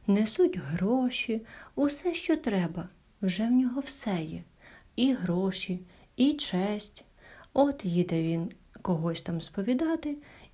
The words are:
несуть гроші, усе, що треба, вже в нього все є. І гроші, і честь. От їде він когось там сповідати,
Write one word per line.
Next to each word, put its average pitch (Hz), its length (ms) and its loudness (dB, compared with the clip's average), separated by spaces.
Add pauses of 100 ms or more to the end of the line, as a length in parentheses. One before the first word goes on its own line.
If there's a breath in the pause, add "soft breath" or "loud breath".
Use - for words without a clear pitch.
несуть 214 500 4
гроші, 220 840 0 (340 loud breath)
усе, 285 380 0
що 320 240 0
треба, 175 520 -2 (320)
вже 202 260 0
в 233 40 2
нього 254 300 4
все 190 420 -4
є. 170 200 -8 (520 loud breath)
І 254 180 4
гроші, 180 640 -2 (360 loud breath)
і 277 180 4
честь. 208 720 -4 (480 loud breath)
От 277 320 2
їде 170 380 2
він 165 280 -2 (300)
когось 165 400 -2
там 170 200 -4
сповідати, 294 760 -2 (360 loud breath)